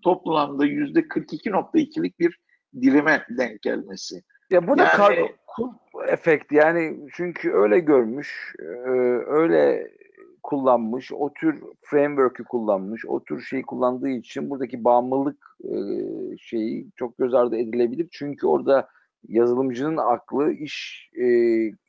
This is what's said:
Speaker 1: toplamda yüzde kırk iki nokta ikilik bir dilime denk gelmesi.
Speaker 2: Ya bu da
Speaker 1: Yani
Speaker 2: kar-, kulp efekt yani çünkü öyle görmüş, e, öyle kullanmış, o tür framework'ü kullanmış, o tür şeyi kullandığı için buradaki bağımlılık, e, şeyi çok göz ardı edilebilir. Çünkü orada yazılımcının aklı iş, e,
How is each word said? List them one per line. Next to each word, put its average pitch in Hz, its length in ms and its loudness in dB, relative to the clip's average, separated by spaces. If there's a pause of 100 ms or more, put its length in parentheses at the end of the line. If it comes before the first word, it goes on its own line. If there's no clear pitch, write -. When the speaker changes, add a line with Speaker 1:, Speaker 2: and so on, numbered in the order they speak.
Speaker 1:
toplamda 151 640 0
yüzde 151 420 0
kırk - 240 -8
iki 226 180 -8
nokta 175 280 0
ikilik - 420 -4
bir 170 180 0 (420)
dilime 143 500 2
denk 120 320 -4
gelmesi. 104 600 -8 (280)
Speaker 2:
Ya 175 160 4
bu 285 120 4
da 359 40 4
Speaker 1:
Yani - 140 4
Speaker 2:
kar-, 202 360 4 (140)
kulp 233 300 -8 (320)
efekt 165 440 0
yani 156 480 4 (120)
çünkü 170 400 -6
öyle 202 260 4
görmüş, 143 800 0
e, - 60 -16 (640)
öyle 147 640 2 (520)
kullanmış, 123 680 0
o 143 200 -6
tür 160 300 -2 (200)
framework'ü 143 640 0
kullanmış, 107 600 -4
o 135 180 -6
tür 143 160 -8
şeyi 131 220 -8
kullandığı 127 460 -4
için 139 420 -8
buradaki 127 340 -8
bağımlılık, 127 800 0
e, - 100 -8 (640)
şeyi 113 480 -6 (100)
çok 120 220 -10
göz 127 160 0
ardı 123 220 4
edilebilir. 120 560 -2
Çünkü 143 340 -6
orada 135 420 2 (400)
yazılımcının 123 680 0
aklı 123 560 0
iş, - 580 -12 (100)
e, 123 60 0 (640)